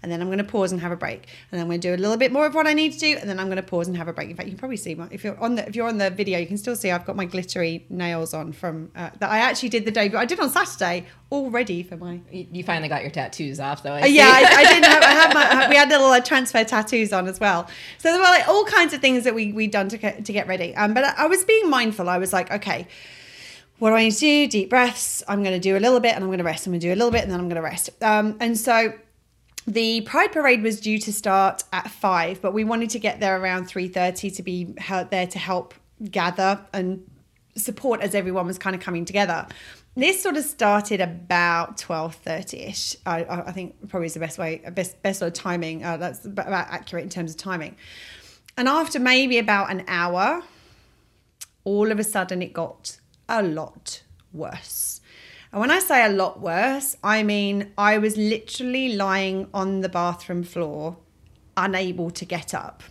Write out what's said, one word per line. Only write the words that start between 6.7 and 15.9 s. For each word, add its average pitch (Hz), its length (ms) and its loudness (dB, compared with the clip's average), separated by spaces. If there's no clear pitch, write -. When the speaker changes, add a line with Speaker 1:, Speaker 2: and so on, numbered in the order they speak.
Speaker 1:
see 190 160 -2
I've 175 140 -2
got 190 100 -8
my 190 120 -4
glittery 175 640 -4
nails 170 440 -4
on 160 180 -8
from, 160 440 -10
uh, 170 140 -10
that 208 100 -2
I 214 80 2
actually 247 300 0
did 214 160 -2
the 220 80 -4
day, 214 160 2
but 208 100 -2
I 247 60 0
did 349 160 -4
on 285 100 0
Saturday, 180 560 -2
all 277 180 -2
ready 208 360 -2
for 180 120 -14
my 175 220 -10
Speaker 2:
You, 180 180 -12
you 175 140 -10
finally 165 240 -4
got 147 140 -4
your 147 100 -8
tattoos 143 480 -8
off, 139 240 -6
though. 139 80 -6
I 143 100 -6
Speaker 1:
Uh, 269 40 4
yeah, 277 300 10
Speaker 2:
see. 381 80 10
Speaker 1:
I, - 120 10
I - 80 10
didn't 339 220 10
have, 311 180 10
I 277 80 8
had 320 220 8
Speaker 2:
<laughs> 269 280 6
Speaker 1:
my, 254 60 4
we 285 80 6
had 285 140 8